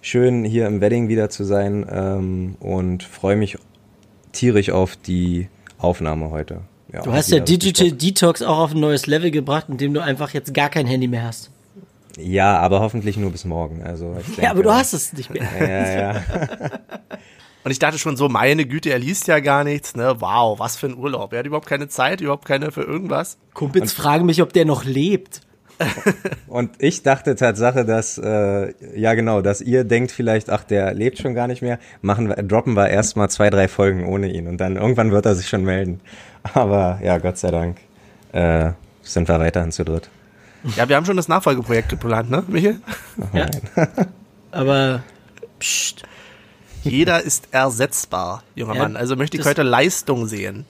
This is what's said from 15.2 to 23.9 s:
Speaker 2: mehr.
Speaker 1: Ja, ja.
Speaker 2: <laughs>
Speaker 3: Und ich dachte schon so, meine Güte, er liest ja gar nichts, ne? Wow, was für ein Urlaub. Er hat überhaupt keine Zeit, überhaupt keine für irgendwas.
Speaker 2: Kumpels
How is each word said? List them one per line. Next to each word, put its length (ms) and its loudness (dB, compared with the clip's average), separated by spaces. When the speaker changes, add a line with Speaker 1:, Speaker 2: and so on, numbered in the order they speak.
Speaker 2:
mehr. 80 -6
Speaker 1:
Ja, 400 0
ja. 80 -4
Speaker 2:
<laughs> 1400 -10
Speaker 3:
Und 80 -4
ich 80 -4
dachte 180 2
schon 200 -2
so, 120 2
meine 380 4
Güte, 240 -4
er 80 0
liest 280 -4
ja 120 4
gar 240 2
nichts, 320 -4
ne? 240 0
Wow, 400 2
was 180 -4
für 100 -8
ein 80 -6
Urlaub. 380 -8
Er 60 -4
hat 80 -6
überhaupt 200 -6
keine 200 -4
Zeit, 340 0
überhaupt 240 -4
keine 260 -2
für 120 -6
irgendwas. 560 -6
Speaker 2:
Kumpels 380 0